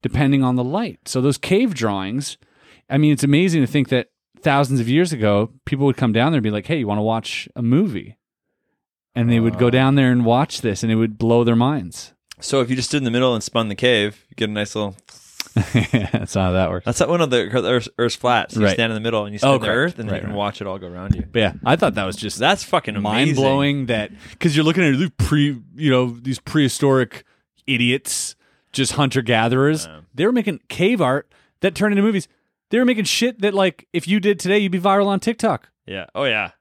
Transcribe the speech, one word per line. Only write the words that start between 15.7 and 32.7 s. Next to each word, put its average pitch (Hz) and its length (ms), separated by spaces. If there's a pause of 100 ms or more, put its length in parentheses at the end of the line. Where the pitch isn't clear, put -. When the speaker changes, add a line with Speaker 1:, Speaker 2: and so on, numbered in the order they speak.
Speaker 1:
not 95 140
how 90 40
that 92 180
works. 90 140
Speaker 2:
That's 120 160
not 165 80
one 170 140
of 147 80
the 113 200
Earth, 117 380 (100)
Earth's 117 180
flat. 120 360
So 110 80
you 104 60
Speaker 1:
Right. 95 80
Speaker 2:
stand 113 180
in - 20
the 107 60
middle 110 240
and 104 80
you 104 60
spin 135 120
Speaker 1:
Oh, 135 80
Speaker 2:
the 110 80
Speaker 1:
correct. 113 120
Speaker 2:
Earth, 170 200
and 110 120
Speaker 1:
Right, 92 60
Speaker 2:
you - 60
can 98 80
Speaker 1:
right. 104 60
Speaker 2:
watch 101 240
it 101 60
all 95 120
go 92 80
around 90 280
you. - 180
Speaker 1:
But 120 60
yeah, 104 140 (120)
I 123 120
thought 135 180
that 101 100
was 92 120
just 104 220
Speaker 2:
That's 165 240
fucking 143 320
amazing. 101 80 (340)
Speaker 1:
mind-blowing 139 500
that, 110 240 (280)
'cause 165 160
you're 156 120
looking 170 180
at 135 140
these 165 180
pre-, 147 420 (160)
you 151 160
know, 127 200
these 120 300
prehistoric 135 840 (420)
idiots, 123 680 (360)
just 135 200
hunter-gatherers. 131 960
Speaker 2:
Yeah. 78 140 (140)
Speaker 1:
They 147 120
were 240 60
making 214 360
cave 202 320
art 135 320 (280)
that 190 140
turned 208 180
into 196 100
movies. 208 260 (400)
They 220 100